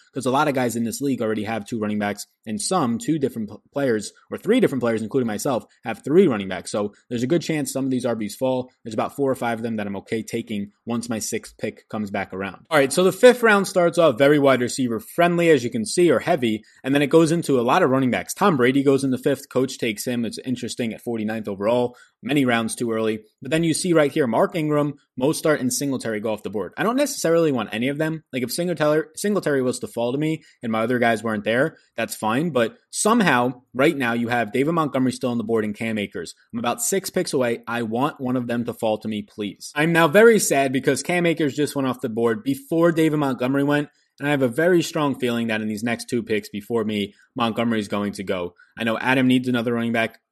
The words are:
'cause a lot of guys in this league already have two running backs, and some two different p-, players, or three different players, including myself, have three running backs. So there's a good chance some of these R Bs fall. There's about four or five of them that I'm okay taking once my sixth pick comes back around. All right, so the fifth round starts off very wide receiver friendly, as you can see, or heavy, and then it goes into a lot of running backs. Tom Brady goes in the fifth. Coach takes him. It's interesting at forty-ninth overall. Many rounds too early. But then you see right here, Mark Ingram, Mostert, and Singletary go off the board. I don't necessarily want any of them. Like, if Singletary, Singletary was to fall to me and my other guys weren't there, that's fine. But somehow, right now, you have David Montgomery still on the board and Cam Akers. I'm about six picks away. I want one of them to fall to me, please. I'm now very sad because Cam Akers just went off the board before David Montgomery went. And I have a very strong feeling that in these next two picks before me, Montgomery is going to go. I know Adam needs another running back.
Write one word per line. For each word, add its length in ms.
'cause 120
a 60
lot 160
of 80
guys 200
in 80
this 180
league 200
already 220
have 220
two 140
running 200
backs, 280
and 160
some 360
two 200
different 320
p-, 60
players, 400
or 80
three 220
different 220
players, 200
including 260
myself, 380
have 180
three 240
running 220
backs. 220
So 220
there's 140
a 40
good 140
chance 300
some 140
of 60
these 140
R 100
Bs 200
fall. 340
There's 100
about 220
four 160
or 40
five 240
of 40
them 140
that 100
I'm 100
okay 260
taking 480
once 240
my 100
sixth 380
pick 300
comes 240
back 220
around. 360
All 80
right, 140
so 120
the 80
fifth 320
round 240
starts 320
off 180
very 220
wide 220
receiver 380
friendly, 500
as 140
you 60
can 160
see, 240
or 100
heavy, 440
and 120
then 80
it 80
goes 200
into 280
a 20
lot 220
of 80
running 180
backs. 240
Tom 240
Brady 240
goes 220
in 80
the 80
fifth. 300
Coach 280
takes 280
him. 200
It's 140
interesting 540
at 80
forty-ninth 460
overall. 480
Many 220
rounds 280
too 180
early. 280
But 120
then 120
you 120
see 180
right 180
here, 140
Mark 300
Ingram, 400
Mostert, 400
and 120
Singletary 480
go 140
off 80
the 80
board. 260
I 60
don't 140
necessarily 560
want 200
any 180
of 100
them. 240
Like, 80
if 100
Singletary, 520
Singletary 460
was 180
to 80
fall 240
to 60
me 260
and 80
my 100
other 160
guys 240
weren't 220
there, 340
that's 200
fine. 340
But 280
somehow, 720
right 200
now, 180
you 160
have 220
David 200
Montgomery 400
still 180
on 80
the 60
board 220
and 100
Cam 240
Akers. 340
I'm 60
about 240
six 300
picks 220
away. 340
I 160
want 360
one 180
of 100
them 180
to 80
fall 260
to 80
me, 140
please. 540
I'm 180
now 140
very 320
sad 340
because 300
Cam 240
Akers 280
just 200
went 120
off 140
the 80
board 340
before 480
David 260
Montgomery 460
went. 260
And 80
I 40
have 100
a 60
very 340
strong 380
feeling 280
that 140
in 60
these 160
next 260
two 140
picks 260
before 340
me, 300
Montgomery 440
is 80
going 260
to 100
go. 320
I 40
know 140
Adam 300
needs 200
another 260
running 200
back. 280